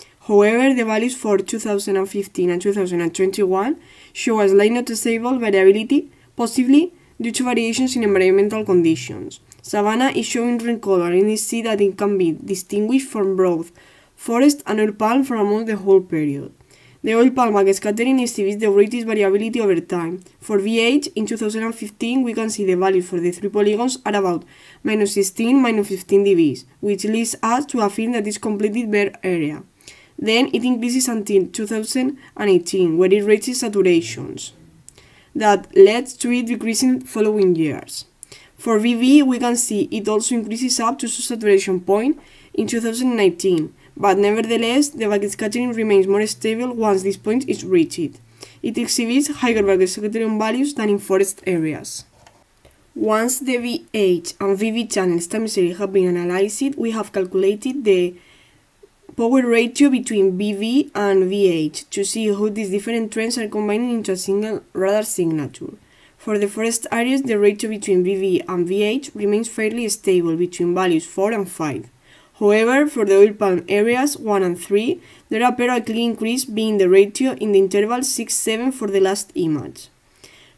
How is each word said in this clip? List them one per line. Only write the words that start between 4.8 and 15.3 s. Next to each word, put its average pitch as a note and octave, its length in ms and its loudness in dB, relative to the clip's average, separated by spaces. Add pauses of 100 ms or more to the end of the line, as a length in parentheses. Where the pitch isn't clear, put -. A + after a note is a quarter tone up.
variability, G#3+ 720 4 (240)
possibly C4 580 2 (260)
due A#3 120 -4
to B3+ 140 -4
variations A#3+ 500 -2
in A#3+ 80 0
environmental G3+ 600 2
conditions. F3 760 0 (240)
Savanna A3 460 0
is - 180 -2
showing A#3+ 320 -2
red A3+ 220 -4
color, F3+ 300 0
and G3 180 4
you G#3+ 80 -2
see A#3 260 -4
that G#3+ 180 -2
it G3 160 2
can G3+ 200 0
be F3 140 2
distinguished G#3+ 760 -2
from G3 280 -2
both F3 360 0 (440)
forest C4+ 520 2
and G#3+ 120 -2
oil G#3 120 2
palm A#3 320 0
from A#3 240 -2